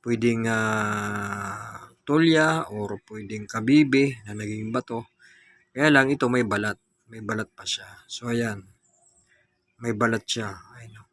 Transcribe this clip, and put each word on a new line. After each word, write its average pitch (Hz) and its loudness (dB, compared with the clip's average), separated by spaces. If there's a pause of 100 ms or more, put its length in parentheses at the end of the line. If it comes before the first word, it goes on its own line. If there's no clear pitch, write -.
pwedeng, 117 0
ah, 104 -4 (240)
tulya 160 4
or 104 -6
pwedeng 107 -10
kabibe 135 4
na 104 -8
naging 107 -6
bato. 120 -6 (640)
Kaya 143 4
lang 135 4
ito 135 0
may 123 2
balat. 104 -2 (320)
May 110 -16
balat 107 -4
pa - -20
siya. 98 -8 (160)
So, - -10
ayan. 113 -2 (1120)
May 117 -2
balat 113 0
siya. 107 -4 (240)
Ayan, 113 -20
oh. - -20